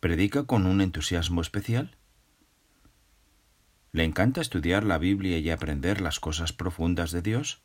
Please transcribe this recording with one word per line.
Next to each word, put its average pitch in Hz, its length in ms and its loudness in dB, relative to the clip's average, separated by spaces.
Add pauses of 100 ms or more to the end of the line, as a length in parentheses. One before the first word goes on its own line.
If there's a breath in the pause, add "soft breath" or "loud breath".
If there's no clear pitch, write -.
¿Predica 98 440 2
con 120 220 2
un 95 140 4
entusiasmo 85 600 0
especial? 117 560 -4 (1900)
¿Le 82 120 2
encanta 101 360 2
estudiar 92 440 0
la 90 140 2
Biblia 92 400 0
y 80 120 0
aprender 80 500 -2
las 80 200 -4
cosas 80 320 -4
profundas 85 580 -2
de 85 120 -4
Dios? 113 420 -4